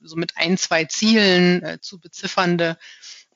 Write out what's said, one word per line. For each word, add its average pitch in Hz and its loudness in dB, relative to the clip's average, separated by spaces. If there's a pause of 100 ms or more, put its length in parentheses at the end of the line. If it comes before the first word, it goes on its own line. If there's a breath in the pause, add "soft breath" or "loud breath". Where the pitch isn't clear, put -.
so 160 -20
mit 170 -6
ein, 170 0
zwei 160 -2
Zielen, 180 2
äh, 165 -12
zu - -20
beziffernde, 175 -4 (580 loud breath)